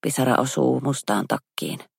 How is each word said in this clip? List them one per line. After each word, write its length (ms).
Pisara 360
osuu 440
mustaan 480
takkiin 500